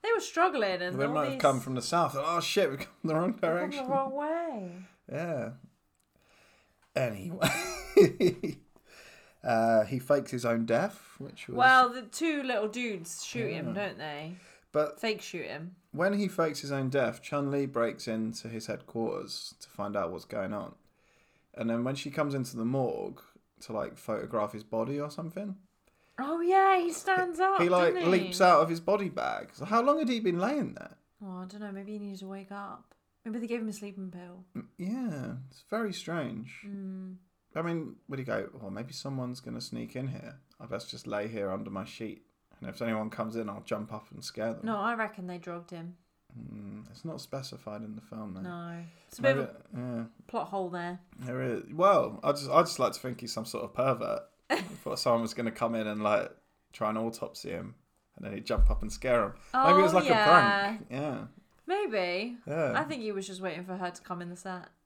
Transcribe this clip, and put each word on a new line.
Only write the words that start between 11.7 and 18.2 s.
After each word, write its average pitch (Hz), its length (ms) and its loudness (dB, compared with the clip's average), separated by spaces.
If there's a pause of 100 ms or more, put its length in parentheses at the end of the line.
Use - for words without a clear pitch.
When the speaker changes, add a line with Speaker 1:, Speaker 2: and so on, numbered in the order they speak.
Speaker 1:
the 247 140 -8
two 302 400 -2
little 220 240 0
dudes 214 580 -6
shoot - 260 -4
him, - 180 -6
Speaker 2:
Yeah. - 40 -4 (140)
Speaker 1:
don't 156 100 -8
they? 156 380 -8 (360)
Speaker 2:
But 151 300 0
Speaker 1:
Fake 214 220 -2
shoot 147 240 -8
him. 156 280 -10 (160)
Speaker 2:
when 185 220 2
he 202 140 2
fakes 160 320 0
his 139 120 -6
own 135 200 0
death, 131 320 2
Chun-Li 143 420 0
breaks 117 420 -2
into 113 420 -4